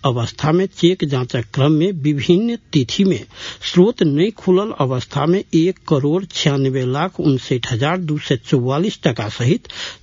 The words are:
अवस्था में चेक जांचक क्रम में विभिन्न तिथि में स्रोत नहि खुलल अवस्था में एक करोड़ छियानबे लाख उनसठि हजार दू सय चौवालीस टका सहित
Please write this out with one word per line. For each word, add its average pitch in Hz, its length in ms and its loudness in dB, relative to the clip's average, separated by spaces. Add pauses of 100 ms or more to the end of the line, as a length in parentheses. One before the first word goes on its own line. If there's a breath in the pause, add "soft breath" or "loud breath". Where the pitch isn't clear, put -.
अवस्था 123 500 -2
में 185 160 2
चेक 180 360 0
जांचक 127 460 -2
क्रम 143 220 2
में 156 180 2 (100)
विभिन्न 175 560 2 (120)
तिथि 147 360 0
में 147 200 0 (380 loud breath)
स्रोत 190 400 2
नहि 160 320 2
खुलल 190 420 0
अवस्था 131 500 -2
में 175 120 4
एक 180 460 0
करोड़ 151 400 0
छियानबे 135 600 0
लाख 147 340 -4
उनसठि 135 460 0
हजार 139 340 -2
दू 151 200 -4
सय - 200 -2
चौवालीस 139 600 0
टका 113 300 0
सहित 131 380 0 (340 loud breath)